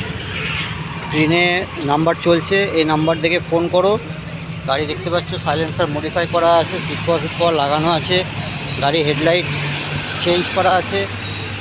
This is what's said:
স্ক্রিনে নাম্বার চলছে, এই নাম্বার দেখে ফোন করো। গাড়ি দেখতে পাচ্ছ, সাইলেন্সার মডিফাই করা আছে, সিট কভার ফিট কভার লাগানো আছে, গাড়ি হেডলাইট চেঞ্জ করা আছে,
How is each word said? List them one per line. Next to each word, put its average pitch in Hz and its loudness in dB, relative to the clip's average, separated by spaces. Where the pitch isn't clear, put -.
স্ক্রিনে 156 2
নাম্বার 160 4
চলছে, 170 4
এই 160 4
নাম্বার 156 2
দেখে 170 2
ফোন 170 2
করো। 185 4
গাড়ি 139 0
দেখতে 156 -6
পাচ্ছ, 170 -2
সাইলেন্সার 160 0
মডিফাই 156 -2
করা 170 4
আছে, 165 -4
সিট 151 -4
কভার 170 2
ফিট 160 -6
কভার 170 4
লাগানো 151 2
আছে, 180 0
গাড়ি 147 4
হেডলাইট 156 2
চেঞ্জ 175 2
করা 185 4
আছে, 196 -2